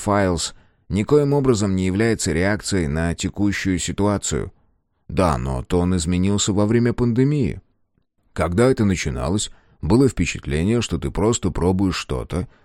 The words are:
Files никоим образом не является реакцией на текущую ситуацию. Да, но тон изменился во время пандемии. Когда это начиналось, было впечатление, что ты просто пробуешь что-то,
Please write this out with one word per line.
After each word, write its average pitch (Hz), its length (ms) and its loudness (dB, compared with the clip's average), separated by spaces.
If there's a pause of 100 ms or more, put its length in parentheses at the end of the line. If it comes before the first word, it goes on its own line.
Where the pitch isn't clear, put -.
Files 98 520 0 (340)
никоим 143 440 2
образом 120 420 2
не 92 120 0
является 98 460 0
реакцией 95 540 -2
на 80 280 -2
текущую 98 640 -2
ситуацию. 92 760 -2 (560)
Да, 80 300 2
но 64 240 -6
тон 90 340 0
изменился 90 560 0
во 104 140 2
время 117 260 2
пандемии. 120 680 0 (720)
Когда 92 380 2
это 117 140 2
начиналось, 80 680 -2 (300)
было 120 280 4
впечатление, 90 720 -2
что 85 160 -4
ты 71 120 -6
просто 101 400 0
пробуешь 92 460 0
что-то, - 520 -6 (160)